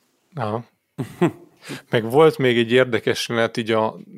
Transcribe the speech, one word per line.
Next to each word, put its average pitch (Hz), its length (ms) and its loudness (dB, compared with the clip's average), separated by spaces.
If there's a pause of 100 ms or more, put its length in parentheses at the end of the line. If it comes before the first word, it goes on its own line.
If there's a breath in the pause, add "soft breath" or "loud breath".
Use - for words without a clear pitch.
(340)
Aha. 113 300 -6 (1300 loud breath)
Meg 113 200 -2
volt 151 280 4
még 123 200 2
egy 117 140 0
érdekes 123 560 0
jelenet 117 280 -2
így 113 140 -4
a 110 280 0 (200)